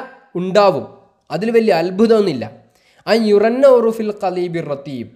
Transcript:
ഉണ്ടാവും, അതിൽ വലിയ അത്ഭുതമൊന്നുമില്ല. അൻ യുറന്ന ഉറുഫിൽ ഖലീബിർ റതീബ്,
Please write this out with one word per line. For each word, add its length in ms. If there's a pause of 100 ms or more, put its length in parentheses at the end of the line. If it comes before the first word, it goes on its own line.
(420)
ഉണ്ടാവും, 440 (500)
അതിൽ 220
വലിയ 240
അത്ഭുതമൊന്നുമില്ല. 640 (640)
അൻ 80 (120)
യുറന്ന 340 (120)
ഉറുഫിൽ 340 (120)
ഖലീബിർ 500
റതീബ്, 420